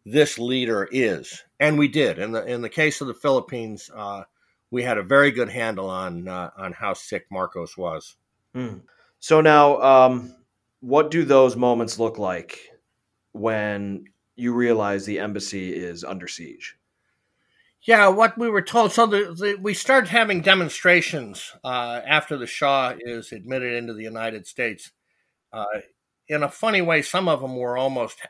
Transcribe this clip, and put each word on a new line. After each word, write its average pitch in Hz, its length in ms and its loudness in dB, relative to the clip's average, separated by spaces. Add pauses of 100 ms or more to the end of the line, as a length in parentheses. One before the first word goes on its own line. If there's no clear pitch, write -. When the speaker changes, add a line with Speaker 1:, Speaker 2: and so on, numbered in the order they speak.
Speaker 1:
this 139 320 0
leader 117 540 -2
is. 110 500 -2 (160)
And 151 180 2
we 147 120 4
did. 113 320 0
In 107 100 -6
the, 113 160 -6
in 120 160 -6
the 113 60 -6
case 156 320 -2
of 135 80 -8
the 117 60 -8
Philippines, 120 800 -4
uh, 101 300 -10 (500)
we 120 120 -4
had 117 140 -2
a 101 40 -4
very 139 300 4
good 113 180 -4
handle 104 400 -4
on, 92 380 -8
uh, 90 280 -8
on 95 160 -10
how 98 220 -6
sick - 340 -10
Marcos 92 480 -8
was. 82 380 -8 (400)
Speaker 2:
Hmm. 120 240 -8 (400)
So 156 220 4
now, 147 420 6
um, 127 500 6 (460)
what 147 320 2
do 165 140 2
those 131 320 6
moments 117 420 0
look 113 200 -2
like 90 520 -6 (640)
when 104 720 -4 (320)
you 120 180 -2
realize 107 500 2
the 101 140 -6
embassy 98 560 -6
is 87 300 -8
under 87 240 -10
siege? - 480 -16 (1080)
Speaker 1:
Yeah, 214 260 6
what 220 280 4
we 233 140 -2
were 202 100 0
told, 214 320 2
so 233 140 4
the, 202 280 0
the, 202 240 -4
we 196 140 -4
started 247 380 2
having 208 320 2
demonstrations, 165 1120 0 (120)
uh, 120 420 -6
after 151 300 0
the 120 100 -8
Shah 135 520 0
is 117 340 -12
admitted 123 400 -6
into 120 220 -6
the 107 80 -12
United 110 440 -8
States. - 460 -8 (580)
Uh, 107 140 -10 (640)
in 151 140 -2
a 139 80 -4
funny 214 320 0
way, 165 180 2
some 180 260 -2
of 151 140 0
them 127 160 -8
were 123 220 -4
almost, 131 400 -4 (120)